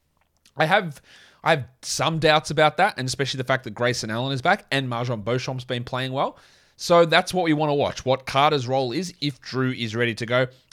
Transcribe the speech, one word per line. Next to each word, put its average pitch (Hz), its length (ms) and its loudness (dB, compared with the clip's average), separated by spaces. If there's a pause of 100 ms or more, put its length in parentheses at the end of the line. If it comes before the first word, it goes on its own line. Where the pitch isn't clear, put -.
(560)
I 156 100 0
have, 180 340 0 (440)
I 156 80 2
have 139 140 0 (180)
some 160 340 -2
doubts 156 320 2
about 151 280 2
that, 196 200 2
and 131 100 -4
especially 131 300 -4
the 127 60 -4
fact 127 220 0
that 113 60 -10
Grayson 120 380 -2
Allen 127 240 -4
is 127 80 -6
back 196 300 2
and 135 180 0
Marjon 117 340 -4
Beauchamp's 127 420 -4
been 123 180 -4
playing 131 280 -6
well. 160 280 -4 (380)
So 170 280 6
that's 165 280 2
what 180 100 0
we 160 100 2
wanna 147 220 0
watch, 113 300 -2
what 131 200 0
Carter's 139 420 2
role 131 260 -2
is 175 280 -6
if 143 200 -4
Jrue 127 360 -4
is 110 180 -6
ready 117 200 0
to 117 100 -8
go. 123 140 2
And 127 100 0 (240)